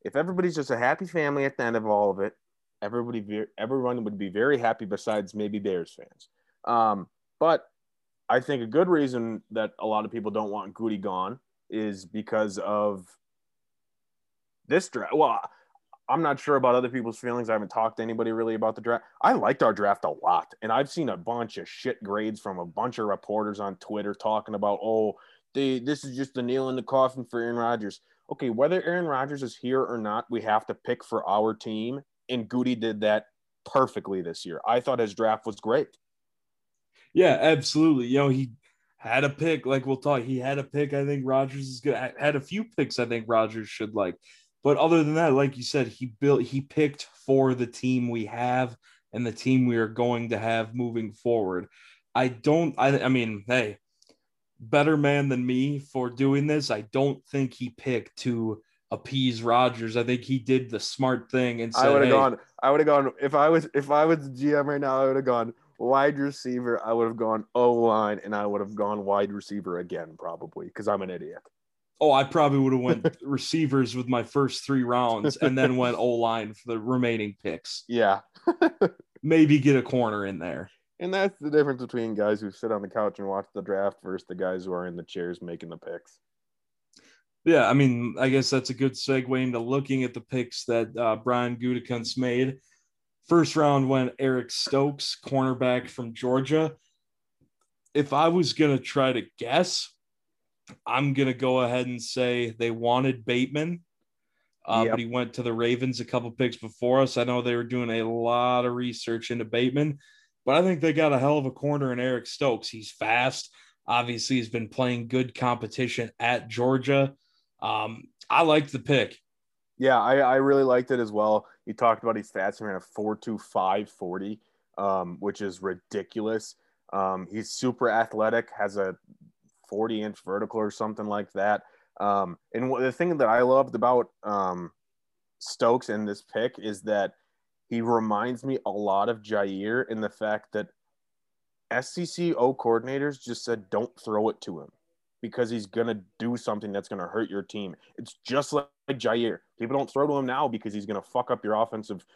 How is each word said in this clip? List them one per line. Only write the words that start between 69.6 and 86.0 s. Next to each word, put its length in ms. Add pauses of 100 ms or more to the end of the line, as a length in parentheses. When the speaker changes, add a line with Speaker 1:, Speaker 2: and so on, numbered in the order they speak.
Speaker 1:
again, 400
probably, 500
'cause 200
I'm 120
an 80
idiot. 320 (600)
Speaker 2:
Oh, 100
I 120
probably 340
would've 220
went 380
Speaker 1:
<laughs> 40
Speaker 2:
receivers 720
with 120
my 140
first 420
three 180
rounds 540
and 200
then 200
went 200
Speaker 1:
<laughs> 20
Speaker 2:
O-line 540
for 200
the 60
remaining 640
picks. 460
Speaker 1:
Yeah. 320 (500)
<laughs> 520
Speaker 2:
Maybe 360
get 180
a 60
corner 440
in 120
there. 320 (280)
Speaker 1:
And 140
that's 260
the 120
difference 300
between 340
guys 280
who 80
sit 220
on 100
the 60
couch 300
and 100
watch 260
the 80
draft 400
versus 260
the 60
guys 320
who 60
are 140
in 100
the 60
chairs 380
making 300
the 80
picks. 400 (1300)